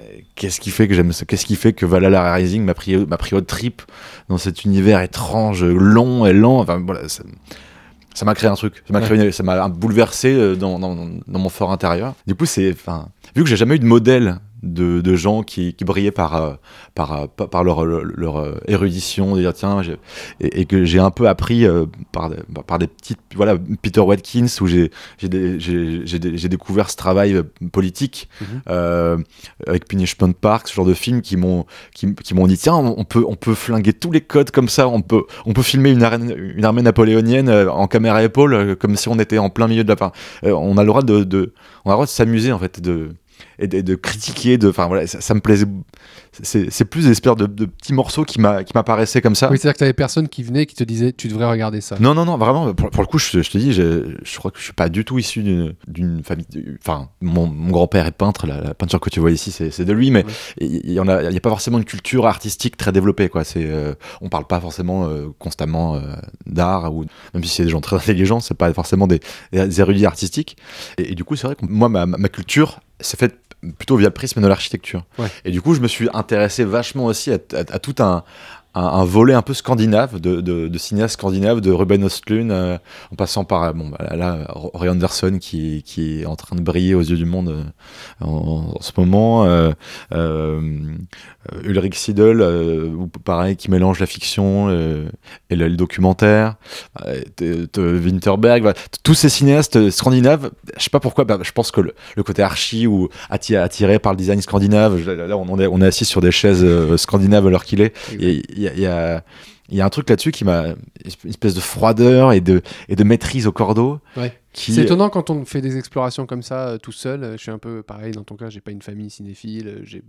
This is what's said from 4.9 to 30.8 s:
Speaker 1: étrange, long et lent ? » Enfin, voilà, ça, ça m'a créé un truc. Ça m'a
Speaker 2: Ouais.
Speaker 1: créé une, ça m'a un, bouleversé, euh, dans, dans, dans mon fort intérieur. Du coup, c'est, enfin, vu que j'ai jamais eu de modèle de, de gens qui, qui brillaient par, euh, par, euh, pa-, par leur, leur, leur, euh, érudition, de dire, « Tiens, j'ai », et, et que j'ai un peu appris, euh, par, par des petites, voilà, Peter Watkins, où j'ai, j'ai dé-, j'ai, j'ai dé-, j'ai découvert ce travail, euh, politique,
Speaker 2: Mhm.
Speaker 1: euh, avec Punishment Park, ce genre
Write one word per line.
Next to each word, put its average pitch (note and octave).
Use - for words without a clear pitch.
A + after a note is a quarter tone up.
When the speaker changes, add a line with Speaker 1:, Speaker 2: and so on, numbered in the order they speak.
Speaker 1:
étrange, G2+
long G#2+
et F#2
lent ? » A#2
Enfin, F2+
voilà, F2+
ça, -
ça -
m'a G#2+
créé A2
un G2
truc. -
Ça -
m'a G2+
Speaker 2:
Ouais. A2
Speaker 1:
créé G#2+
une, G2
ça F#2+
m'a F#2
un, F#2+
bouleversé, A2
euh, G#2
dans, F#2
dans, F2+
dans E2+
mon F#2+
fort F#2
intérieur. F#2+
Du G2
coup, F3
c'est, F#2+
enfin, E2+
vu D3+
que D#3
j'ai A2+
jamais A#2
eu D#3+
de A#2+
modèle A#2
de, F2
de F#2
gens G#2
qui, F2+
qui F#2+
brillaient G2
par, E2
euh, D#2
par, D2+
euh, D2
pa-, -
par F2+
leur, E2
leur, E2
leur, D#2+
euh, D2
érudition, F#2+
de F#2
dire, « F2+
Tiens, G2
j'ai », E2+
et, F2
et F2+
que F#2+
j'ai E2+
un F#2
peu A2+
appris, A#2
euh, E2+
par, E2
par E3+
des F3
petites, -
voilà, G2+
Peter G#2
Watkins, G2+
où G2
j'ai, E2+
j'ai F#2
dé-, F2+
j'ai, E2+
j'ai E2+
dé-, E2+
j'ai E2+
découvert F#2+
ce -
travail, G2
euh, F2
politique, F#2+
Speaker 2:
Mhm. G#2+
Speaker 1:
euh, E2+
avec F2+
Punishment F#2
Park, G#2+
ce -
genre F#2